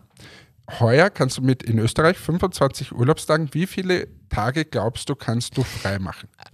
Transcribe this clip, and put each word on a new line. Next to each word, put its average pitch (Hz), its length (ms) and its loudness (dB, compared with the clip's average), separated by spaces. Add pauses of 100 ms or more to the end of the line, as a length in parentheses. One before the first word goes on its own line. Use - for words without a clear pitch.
(800)
heuer 135 320 6
kannst 135 280 -2
du 131 40 -6
mit, 131 220 2
in 113 140 0
Österreich, 160 380 2
fünfundzwanzig 160 760 -2
Urlaubstagen, 156 600 0
wie 170 140 0
viele 185 400 -2 (220)
Tage 131 360 0
glaubst 113 440 -4
du, 143 80 -2
kannst - 400 -4
du 131 80 0
frei 98 340 -4
machen? - 300 -10 (260)